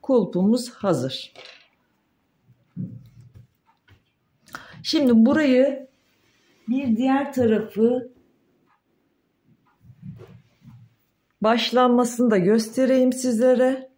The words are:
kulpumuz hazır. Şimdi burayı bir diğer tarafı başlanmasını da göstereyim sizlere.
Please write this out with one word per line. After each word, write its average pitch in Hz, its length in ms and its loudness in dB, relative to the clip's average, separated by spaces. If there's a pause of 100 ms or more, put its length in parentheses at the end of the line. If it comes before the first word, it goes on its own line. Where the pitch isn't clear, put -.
kulpumuz 220 680 0
hazır. 135 640 -6 (3500)
Şimdi 240 420 2
burayı 277 640 2 (800)
bir 254 280 -2
diğer 269 360 -2
tarafı 233 800 0 (3250)
başlanmasını 240 920 0
da 208 60 2
göstereyim 254 760 2
sizlere. 254 840 0